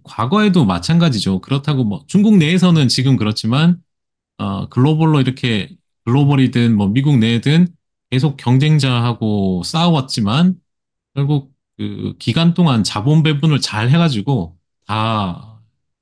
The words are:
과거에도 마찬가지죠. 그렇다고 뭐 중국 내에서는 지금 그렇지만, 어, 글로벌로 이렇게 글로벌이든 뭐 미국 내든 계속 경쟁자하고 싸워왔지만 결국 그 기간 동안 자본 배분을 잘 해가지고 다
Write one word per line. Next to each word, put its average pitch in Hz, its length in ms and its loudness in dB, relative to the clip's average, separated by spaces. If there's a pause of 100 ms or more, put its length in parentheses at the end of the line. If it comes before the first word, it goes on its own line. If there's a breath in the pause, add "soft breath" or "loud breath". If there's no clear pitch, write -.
과거에도 180 600 0
마찬가지죠. 98 760 0
그렇다고 139 420 -4
뭐 101 240 -6
중국 208 300 4
내에서는 165 500 4
지금 131 300 0
그렇지만, 123 640 0 (560)
어, 98 320 -8
글로벌로 156 520 2
이렇게 127 540 -4 (300)
글로벌이든 127 680 2
뭐 101 120 0
미국 135 300 0
내든 117 500 2 (420)
계속 135 280 -2
경쟁자하고 120 1300 0
싸워왔지만 165 920 0 (580)
결국 139 400 -4 (240)
그 104 420 -10
기간 170 340 0
동안 139 300 2
자본 139 380 0
배분을 151 380 0
잘 107 300 -4
해가지고 127 680 -2 (300)
다 107 720 -6 (400)